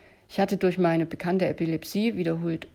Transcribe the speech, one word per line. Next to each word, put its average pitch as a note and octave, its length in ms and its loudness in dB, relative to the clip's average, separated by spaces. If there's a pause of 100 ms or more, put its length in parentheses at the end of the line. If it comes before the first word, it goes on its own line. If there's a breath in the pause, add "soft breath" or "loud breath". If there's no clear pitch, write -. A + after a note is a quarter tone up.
(280 loud breath)
Ich - 120 -8
hatte G3 180 2
durch F3+ 220 2
meine E3 260 4
bekannte F3 400 0
Epilepsie E3 720 -2
wiederholt E3 600 -2